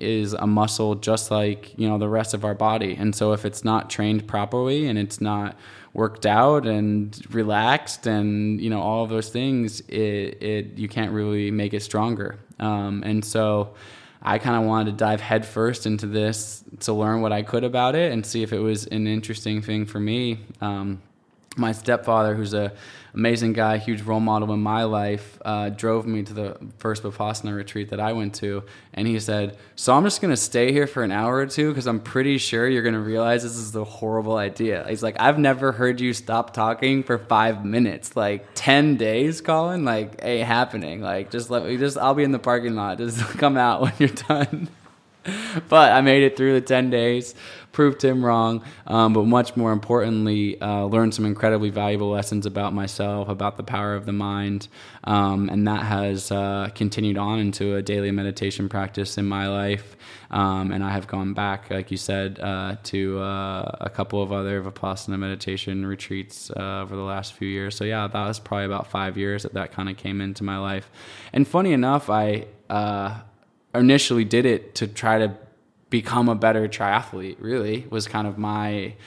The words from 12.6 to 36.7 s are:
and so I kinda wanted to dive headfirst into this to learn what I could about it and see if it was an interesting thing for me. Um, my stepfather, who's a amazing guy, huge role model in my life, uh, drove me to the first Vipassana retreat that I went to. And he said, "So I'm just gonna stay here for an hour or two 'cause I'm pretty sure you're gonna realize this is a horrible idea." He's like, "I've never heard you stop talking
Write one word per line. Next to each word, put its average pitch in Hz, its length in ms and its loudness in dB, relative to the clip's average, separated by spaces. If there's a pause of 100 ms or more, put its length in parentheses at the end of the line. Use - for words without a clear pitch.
and 107 180 0
so 107 500 0 (500)
I 104 140 2
kinda 117 220 2
wanted 110 320 2
to 104 40 -6
dive 107 240 2
headfirst 110 640 0
into 107 220 0
this 107 580 -2 (160)
to 113 120 -2
learn 107 300 2
what 107 100 0
I 104 100 0
could 117 220 -2
about 127 300 2
it 165 180 2
and 110 120 -2
see 113 180 -4
if 107 100 -4
it 104 80 0
was 107 260 0
an 107 200 -2
interesting 107 560 -2
thing 107 220 -2
for 104 160 -6
me. 117 380 -2 (220)
Um, 101 420 -4 (540)
my 113 160 0
stepfather, 110 640 0
who's 107 200 -4
a 101 180 -2 (420)
amazing 113 380 2
guy, 110 240 2
huge 107 240 -4
role 110 200 0
model 107 340 2
in 107 60 0
my 110 240 0
life, 104 600 -2
uh, 104 240 -2
drove 110 380 0
me 110 160 -2
to 104 100 -10
the 104 240 -6 (220)
first 107 240 -4
Vipassana 107 520 -4
retreat 101 360 -6
that 104 100 -6
I 110 140 0
went 104 220 -2
to. 101 260 -4 (320)
And 107 120 -2
he 113 140 0
said, 104 380 -2 (180)
"So - 160 2
I'm 143 120 8
just 202 180 0
gonna 170 120 2
stay 120 380 2
here 143 140 4
for 135 160 -4
an 101 100 0
hour 117 240 0
or 135 80 2
two 147 300 0
'cause 127 120 -4
I'm 113 140 0
pretty 131 380 2
sure 117 280 0
you're 127 160 2
gonna 113 200 2
realize 113 400 2
this 117 160 -8
is 110 180 -8
a 107 80 -2
horrible 110 540 0
idea." 101 500 -2
He's 107 140 -4
like, 110 180 -2
"I've 143 180 6
never 135 340 4
heard 123 280 0
you 123 140 0
stop 113 400 -2
talking 123 480 2